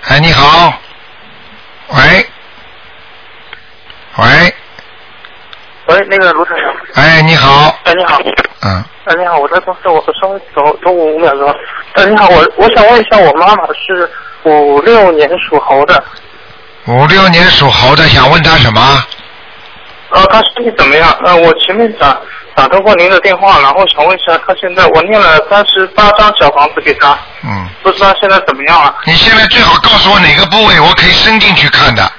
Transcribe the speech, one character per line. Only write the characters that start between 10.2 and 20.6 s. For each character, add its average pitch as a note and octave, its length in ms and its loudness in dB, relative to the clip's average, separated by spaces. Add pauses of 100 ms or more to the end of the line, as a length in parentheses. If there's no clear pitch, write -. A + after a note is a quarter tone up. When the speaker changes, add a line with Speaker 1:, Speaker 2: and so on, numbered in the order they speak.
Speaker 2:
微 G3 100 -6 (160)
走， D3 280 0
走 F3+ 80 0
五 D#3+ 280 -2
秒 E3 160 0
钟。 C#3+ 200 -2 (420)
哎， F#3+ 100 2
你 G#3 100 0
好， G#3 120 2
我， E3+ 280 2
我 A3+ 180 2
想 A3 120 4
问 A#3+ 120 4
一 A3 120 0
下， G#3+ 80 4
我 E3 140 4
妈 F3 220 2
妈 F3 120 0
是 F3 440 -6 (340)
五 D3 360 2
六 G#3 320 4
年 D3+ 160 2 (100)
属 D#3 220 -4
猴 C#3 240 0
的。 D3+ 180 0 (840)
Speaker 1:
五 B2+ 200 2
六 F#3+ 220 2
年 E3+ 220 2
属 C#3+ 180 0
猴 B2+ 260 0
的， D#3 140 0
想 C3 220 2
问 D#3+ 120 2
她 D#3+ 140 0
什 B2 160 0
么？ B2+ 320 0 (1040)
Speaker 2:
呃， F#3 180 0
她 A3 140 2 (140)
身 A#3+ 100 -8